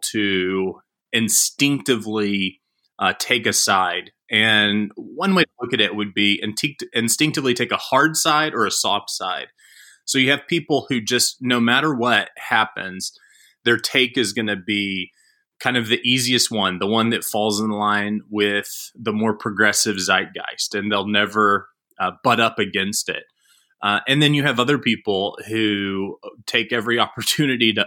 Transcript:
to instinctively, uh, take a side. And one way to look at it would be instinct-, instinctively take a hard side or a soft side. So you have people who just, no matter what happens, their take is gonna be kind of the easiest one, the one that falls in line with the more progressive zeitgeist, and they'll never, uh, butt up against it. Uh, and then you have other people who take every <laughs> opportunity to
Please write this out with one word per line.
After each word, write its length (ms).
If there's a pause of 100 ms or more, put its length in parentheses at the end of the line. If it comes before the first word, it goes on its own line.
(100)
to 720 (300)
instinctively, 1500 (380)
uh, 200
take 280
a 60
side. 600 (180)
And 680
one 380
way 100
to 60 (100)
look 140
at 60
it 140
would 200
be 280
instinct-, 500
instinctively 600
take 180
a 40
hard 400
side 380
or 100
a 60
soft 400
side. 380 (560)
So 140
you 120
have 180
people 400
who 120
just, 400
no 200
matter 340
what 420
happens, 760 (520)
their 140
take 380
is 160
gonna 240
be 540 (500)
kind 160
of 120
the 140
easiest 480
one, 280
the 80
one 240
that 140
falls 360
in 100
line 580
with 640
the 180
more 240
progressive 640
zeitgeist, 760
and 160
they'll 160
never, 600 (320)
uh, 100 (140)
butt 160
up 180
against 500
it. 160 (560)
Uh, 280
and 120
then 140
you 80
have 160
other 200
people 600 (100)
who 720 (280)
take 260
every 260
<laughs> 0
opportunity 760
to 140